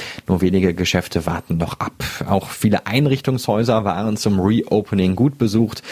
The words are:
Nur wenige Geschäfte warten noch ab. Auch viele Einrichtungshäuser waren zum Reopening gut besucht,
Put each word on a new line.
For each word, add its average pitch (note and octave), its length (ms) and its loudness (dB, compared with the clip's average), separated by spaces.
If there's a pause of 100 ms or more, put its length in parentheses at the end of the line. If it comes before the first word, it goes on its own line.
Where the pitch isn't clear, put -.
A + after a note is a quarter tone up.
(280)
Nur F2+ 140 2
wenige F#2 320 2
Geschäfte F2 520 -2
warten E2 320 -4
noch F#2+ 220 -4
ab. - 240 -8 (240)
Auch G2 220 0
viele - 360 0
Einrichtungshäuser A#2+ 1000 0
waren G#2 320 -2
zum G2+ 220 2
Reopening G2 760 2
gut C#3 220 2
besucht, A2 440 0 (100)